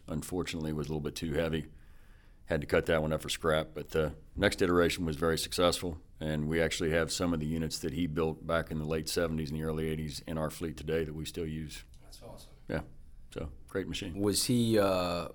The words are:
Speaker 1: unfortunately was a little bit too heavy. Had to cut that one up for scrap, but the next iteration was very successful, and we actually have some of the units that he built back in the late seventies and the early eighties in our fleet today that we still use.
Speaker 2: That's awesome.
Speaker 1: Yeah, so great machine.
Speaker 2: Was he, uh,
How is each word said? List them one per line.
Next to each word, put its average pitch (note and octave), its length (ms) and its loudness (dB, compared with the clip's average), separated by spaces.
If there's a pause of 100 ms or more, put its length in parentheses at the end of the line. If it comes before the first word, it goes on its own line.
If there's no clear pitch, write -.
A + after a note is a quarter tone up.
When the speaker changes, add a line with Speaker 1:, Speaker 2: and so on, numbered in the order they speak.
Speaker 1:
unfortunately D#2 640 -4
was D2+ 140 -2
a - 20 -8
little D#2 100 -2
bit D2 160 -6
too D#2+ 180 -4
heavy. D#2+ 340 0 (800)
Had D#2 160 0
to C#2+ 60 -8
cut E2 200 4
that E2 160 4
one D#2 100 2
up D2+ 80 0
for C#2+ 80 -8
scrap, D#2 460 2
but D2 160 -10
the D#2 220 2 (220)
next G2+ 260 2
iteration F2 440 6
was D#2 100 0
very D#2+ 220 2
successful, F2 640 2 (200)
and D#2 280 0
we D#2+ 120 2
actually E2 300 2
have E2 220 2
some F2 220 0
of D#2+ 60 0
the D2+ 60 -2
units D#2+ 340 -2
that D#2+ 140 -2
he E2+ 140 0
built D#2+ 400 0
back E2 240 0
in D#2 80 -4
the D2+ 60 -4
late D#2+ 220 -2
seventies D#2+ 440 0
and D#2 80 -4
the D#2 40 -4
early D#2+ 240 -2
eighties D#2 380 -4
in D#2+ 140 -4
our D#2 100 0
fleet E2 260 -6
today D#2+ 280 -2
that D2+ 100 -6
we D#2 120 -6
still E2 200 -6
use. D#2 380 -8 (200)
Speaker 2:
That's - 200 -20
awesome. - 260 -18 (180)
Speaker 1:
Yeah, - 120 -2 (520)
so D2+ 180 -8 (180)
great F#2+ 200 -4
machine. E2+ 320 -6
Speaker 2:
Was G2+ 260 2
he, A#2 340 6
uh, F2+ 560 2